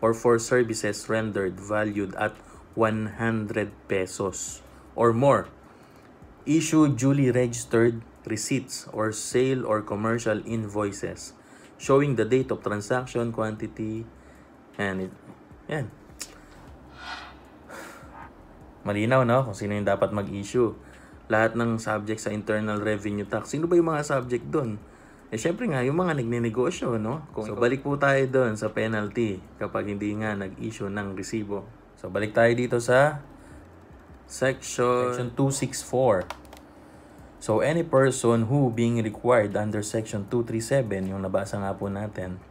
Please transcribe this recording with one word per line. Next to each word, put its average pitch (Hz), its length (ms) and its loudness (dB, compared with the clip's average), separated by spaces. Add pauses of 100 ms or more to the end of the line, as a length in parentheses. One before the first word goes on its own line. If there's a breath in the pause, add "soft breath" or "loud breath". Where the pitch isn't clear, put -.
or 113 80 4
for 117 320 4
services 113 640 0
rendered 101 560 -2
valued 104 560 -2
at 107 160 -2 (400 loud breath)
one 110 480 0
hundred 110 480 -2 (160)
pesos 95 720 -4 (400 loud breath)
or 117 160 6
more, 120 320 6 (960 loud breath)
issue 156 480 4
duly 135 400 4
registered 120 720 2 (240)
receipts - 640 -4
or 107 240 -2
sale 127 480 0
or 110 160 0
commercial 107 640 -2
invoices 104 960 -6 (400 loud breath)
showing 139 400 4
the 107 80 2
date 131 240 2
of 104 160 -4
transaction, 117 640 -2
quantity, 110 720 -6 (720 loud breath)
and 95 320 -4
it, 92 60 -12 (560)
yan. 147 180 -4 (3000 loud breath)
Malinaw, 110 400 2
no? 123 240 4
Kung 104 80 -6
sino 104 240 -4
yung 101 80 0
dapat 98 240 2
mag-issue. 101 640 0 (560 loud breath)
Lahat 110 240 4
ng 117 240 0
subject 107 400 -4
sa - 160 -4
internal 107 480 -2
revenue 104 400 -2
tax. 104 320 -6
Sino 160 160 0
ba 180 80 6
yung 165 160 4
mga 147 80 -2
subject 127 480 -2
dun? 123 320 -2 (480 loud breath)
Eh, 113 80 -6
syempre 196 320 -2
nga, 131 160 0
yung 143 100 0
mga 170 220 0
nagnenegosyo, 120 800 0
no? 120 320 -4
Kung 107 160 -8
so, 107 80 -6
balik 123 320 0
po 143 80 0
tayo 139 320 4
dun 123 320 2
sa 107 160 -4
penalty 110 640 -2 (180)
kapag 104 300 -6
hindi 104 320 -2
nga 107 160 -2
nag-issue 101 560 -8
ng 98 240 -6
resibo. 101 480 -6 (320)
So, - 160 -12
balik 104 240 -2
tayo 117 240 6
dito 120 240 0
sa 143 400 4 (1040 loud breath)
section, 123 880 0
section 123 240 -4
two 139 160 2
six - 260 -4
four. 120 460 2 (1120 loud breath)
So, 107 240 2
any 160 240 2
person 120 640 4
who 135 240 2
being 117 240 2
required 110 560 2
under 104 320 -2
section 110 400 -4
two 120 160 0
three 113 200 -4
seven, 104 440 0
yung 95 160 -4
nabasa 95 320 -2
nga 98 160 -4
po 98 160 -6
natin 98 640 -6